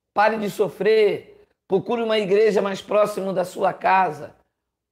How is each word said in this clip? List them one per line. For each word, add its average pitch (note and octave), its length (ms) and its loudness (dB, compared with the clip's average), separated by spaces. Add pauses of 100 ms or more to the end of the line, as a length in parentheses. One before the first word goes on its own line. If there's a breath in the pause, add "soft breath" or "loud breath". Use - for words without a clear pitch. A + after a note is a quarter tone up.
(140)
pare A3 240 2
de G#3 120 -4
sofrer, G3+ 960 0 (220)
procure A#3 340 -2
uma A3 160 0
igreja G3+ 440 2
mais G3 180 -6
próximo G3+ 520 -2
da F3+ 120 -2
sua F3+ 280 -2
casa. F3+ 600 -2 (580)